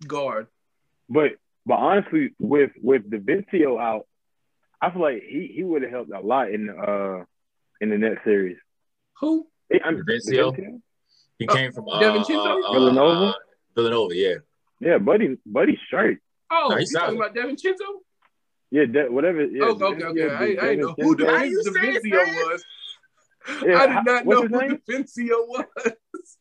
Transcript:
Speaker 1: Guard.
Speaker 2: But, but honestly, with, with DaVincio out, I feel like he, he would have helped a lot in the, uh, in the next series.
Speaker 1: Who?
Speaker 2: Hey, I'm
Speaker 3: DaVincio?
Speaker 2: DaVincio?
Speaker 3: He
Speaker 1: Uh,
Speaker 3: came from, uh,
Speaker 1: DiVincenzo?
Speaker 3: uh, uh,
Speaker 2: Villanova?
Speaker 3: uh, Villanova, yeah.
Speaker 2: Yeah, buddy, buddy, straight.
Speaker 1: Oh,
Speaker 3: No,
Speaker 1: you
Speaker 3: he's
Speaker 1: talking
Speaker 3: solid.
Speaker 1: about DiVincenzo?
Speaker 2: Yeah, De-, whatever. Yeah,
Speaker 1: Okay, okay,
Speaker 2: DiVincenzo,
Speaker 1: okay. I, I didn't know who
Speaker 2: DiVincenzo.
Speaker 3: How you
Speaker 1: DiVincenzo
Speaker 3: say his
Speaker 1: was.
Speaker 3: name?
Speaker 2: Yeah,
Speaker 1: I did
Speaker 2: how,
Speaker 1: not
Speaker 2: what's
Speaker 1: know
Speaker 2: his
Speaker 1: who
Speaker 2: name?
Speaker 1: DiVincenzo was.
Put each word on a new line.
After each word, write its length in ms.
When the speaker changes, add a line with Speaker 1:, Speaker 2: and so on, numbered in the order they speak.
Speaker 1:
Guard. 420
Speaker 2:
But, 240
but 120
honestly, 640
with, 340
with 280
DaVincio 680
out, 260
I 80
feel 100
like 260
he, 280
he 100
would 180
have 80
helped 220
a 80
lot 300
in 160
the, 100
uh, 480
in 80
the 100
next 260
series. 340
Speaker 1:
Who? 260
Speaker 2:
Hey, 120
I'm 140
Speaker 3:
DaVincio? 580
Speaker 2:
DaVincio? 260
Speaker 3:
He 100
Speaker 1:
Uh, 60
Speaker 3:
came 180
from, 160
uh, 120
Speaker 1:
DiVincenzo? 640
Speaker 3:
uh, 60
uh, 60
Speaker 2:
Villanova? 540
Speaker 3:
uh, 40
Villanova, 400
yeah. 200
Speaker 2:
Yeah, 180
buddy, 480
buddy, 400
straight. 320
Speaker 1:
Oh, 180
Speaker 3:
No, 60
Speaker 1:
you 60
Speaker 3:
he's 120
Speaker 1:
talking 260
Speaker 3:
solid. 120
Speaker 1:
about 180
DiVincenzo? 520
Speaker 2:
Yeah, 120
De-, 260
whatever. 360
Yeah, 180
Speaker 1:
Okay, 200
okay, 180
Speaker 2:
DiVincenzo, 80
Speaker 1:
okay. 220
I, 60
I 40
didn't 120
know 180
who 180
Speaker 2:
DiVincenzo. 100
Speaker 3:
How 80
you 220
Speaker 1:
DiVincenzo 60
Speaker 3:
say 200
his 100
Speaker 1:
was. 280
Speaker 3:
name? 220
Speaker 2:
Yeah, 100
Speaker 1:
I 60
did 80
Speaker 2:
how, 80
Speaker 1:
not 240
Speaker 2:
what's 140
Speaker 1:
know 20
Speaker 2:
his 80
Speaker 1:
who 180
Speaker 2:
name? 360
Speaker 1:
DiVincenzo 440
was. 160